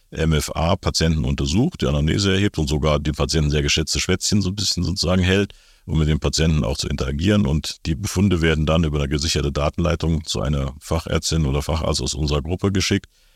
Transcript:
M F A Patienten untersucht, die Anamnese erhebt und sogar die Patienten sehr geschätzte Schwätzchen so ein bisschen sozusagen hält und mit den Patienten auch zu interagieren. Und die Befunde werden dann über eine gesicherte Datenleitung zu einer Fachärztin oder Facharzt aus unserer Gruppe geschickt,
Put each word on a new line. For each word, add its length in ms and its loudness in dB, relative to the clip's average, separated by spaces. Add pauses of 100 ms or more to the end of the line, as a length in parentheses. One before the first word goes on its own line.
(100)
M 220 0
F 220 0
A 220 0
Patienten 480 0
untersucht, 580 0
die 40 0
Anamnese 460 2
erhebt 260 0
und 100 0
sogar 300 2
die 140 -2
Patienten 380 0
sehr 120 2
geschätzte 380 0
Schwätzchen 400 0
so 80 0
ein 80 -4
bisschen 260 -2
sozusagen 400 0
hält 300 2 (320)
und 140 -2
mit 100 4
den 120 2
Patienten 440 2
auch 140 -4
zu 100 -6
interagieren. 580 0
Und 400 -2
die 80 0
Befunde 460 0
werden 260 2
dann 180 2
über 140 -2
eine 100 -2
gesicherte 440 -2
Datenleitung 720 0
zu 160 -6
einer 400 -2
Fachärztin 640 -2
oder 160 0
Facharzt 400 -2
aus 140 -4
unserer 260 -2
Gruppe 320 -2
geschickt, 340 0 (300)